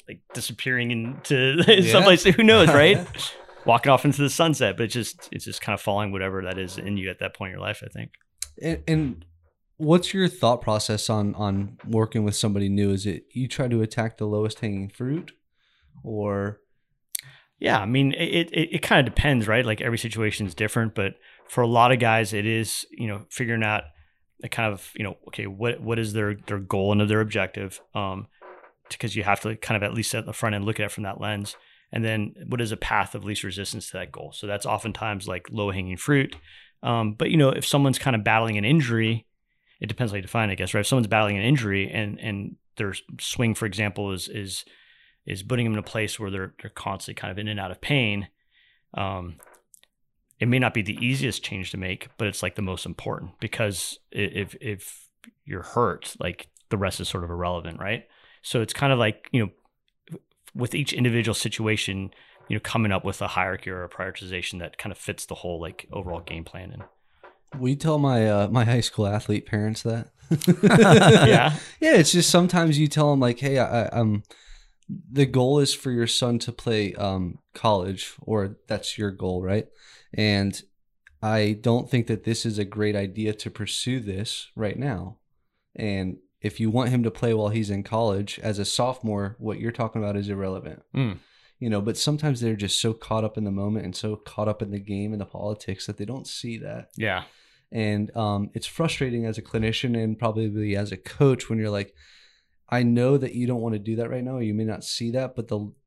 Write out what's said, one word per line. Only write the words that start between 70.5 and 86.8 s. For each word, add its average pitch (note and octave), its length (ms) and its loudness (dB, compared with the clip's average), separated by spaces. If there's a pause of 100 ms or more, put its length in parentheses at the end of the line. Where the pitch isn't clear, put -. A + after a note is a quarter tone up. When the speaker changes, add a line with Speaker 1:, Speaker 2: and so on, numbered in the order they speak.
Speaker 1:
Yeah. D3 300 6 (240)
Speaker 2:
Yeah, D#4 160 6
it's D#3+ 160 6
just F3 180 4
sometimes E3+ 480 4
you D3+ 80 6
tell D3 260 4
'em, C#3 60 4
like, A#2+ 220 2
"Hey, C#3 180 0
I, A2+ 280 0
I, - 20 -6
um, G#2+ 340 2 (640)
the C3+ 380 0
goal B2+ 320 4
is C#3 160 2
for - 160 -6
your A#2 160 2
son A#2+ 320 0
to A#2 140 -6
play, G#2+ 420 -2
um, F#2 460 -4 (120)
college," F#2+ 680 0
or, G#2 360 -2 (120)
"That's - 280 -6
your G#2 140 -2
goal," F#2 320 -4
right? G2+ 240 0 (500)
"And G2+ 460 0 (580)
I G#2+ 400 0
don't A#2+ 300 0
think A#2+ 160 2
that A2+ 160 -2
this A#2 240 -2
is G#2+ 140 -4
a G2+ 40 -2
great G#2 300 -2
idea G2+ 380 -2
to - 180 -10
pursue - 480 -4
this G2+ 560 -8
right G#2+ 240 -4
now." G#2 400 -6 (560)
And F#2+ 440 -4 (260)
if G#2+ 160 -6
you A2 100 2
want A#2+ 200 2